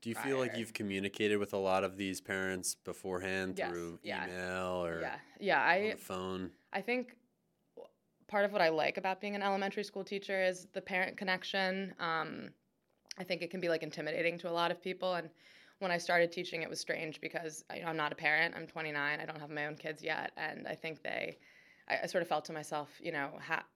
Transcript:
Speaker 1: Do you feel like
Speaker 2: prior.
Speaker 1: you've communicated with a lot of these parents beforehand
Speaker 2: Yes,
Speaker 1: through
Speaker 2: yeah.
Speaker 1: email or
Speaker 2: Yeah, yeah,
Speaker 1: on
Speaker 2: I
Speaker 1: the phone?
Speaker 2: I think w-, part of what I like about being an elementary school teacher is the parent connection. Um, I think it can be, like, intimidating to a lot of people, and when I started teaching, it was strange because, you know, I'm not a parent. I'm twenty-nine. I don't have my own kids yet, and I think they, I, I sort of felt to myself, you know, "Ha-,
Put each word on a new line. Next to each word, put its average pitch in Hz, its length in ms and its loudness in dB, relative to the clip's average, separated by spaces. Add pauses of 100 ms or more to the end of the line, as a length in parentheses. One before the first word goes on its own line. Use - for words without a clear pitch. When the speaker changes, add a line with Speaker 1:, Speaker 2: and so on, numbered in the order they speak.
Speaker 1:
Do 117 80 -8
you 113 60 0
feel 131 240 0
like 123 140 2
Speaker 2:
prior. 117 80 -4
Speaker 1:
you've 110 120 -6
communicated 101 640 2
with 101 160 0
a 101 60 2
lot 95 260 6
of 95 140 -2
these 95 200 0
parents 95 580 0
beforehand 95 840 -2
Speaker 2:
Yes, 165 120 0
Speaker 1:
through 85 320 -4
Speaker 2:
yeah. 67 220 -4
Speaker 1:
email 92 600 0
or 82 160 0
Speaker 2:
Yeah, 127 160 -4 (200)
yeah, 170 220 4
Speaker 1:
on 127 80 4
Speaker 2:
I 202 220 4
Speaker 1:
the - 80 -4
phone? 92 520 -4 (220)
Speaker 2:
I 196 80 -2
think 240 360 -2 (600)
w-, - 140 -16 (360)
part 202 200 4
of 196 60 2
what 202 100 6
I 165 80 8
like 147 260 4
about 190 240 0
being 208 140 -2
an 202 80 0
elementary 196 420 2
school 196 200 -6
teacher 196 380 0
is 185 300 2
the 190 80 -6
parent 185 380 0
connection. 190 800 0
Um, 160 520 -2 (680)
I 185 60 -4
think 175 180 -2
it 170 80 -4
can 185 100 -6
be, 170 80 0
like, 160 140 4
intimidating 160 560 -2
to 175 100 -6
a 170 40 -2
lot 170 180 4
of 170 100 -4
people, 185 340 -2
and 165 140 -4 (520)
when 190 100 0
I 175 80 4
started 170 340 6
teaching, 170 300 -4
it - 80 -4
was - 100 -6
strange 156 400 -4
because, 160 440 -6 (100)
you - 80 -8
know, 170 60 -6
I'm 160 80 0
not 151 160 2
a - 20 -8
parent. 160 420 4
I'm 165 100 -8
twenty-nine. 151 540 -2
I 156 60 -6
don't 156 140 -8
have 147 100 -10
my 151 160 -2
own 156 100 -6
kids 156 260 -8
yet, 156 340 -2
and - 320 -6
I - 60 -2
think 160 280 -8
they, - 360 -4 (500)
I, - 140 2
I 185 40 -2
sort 175 160 2
of 170 60 -4
felt 151 180 2
to 160 60 -8
myself, 151 360 -4 (120)
you 143 120 -4
know, 143 180 -2 (160)
"Ha-, 160 180 0 (120)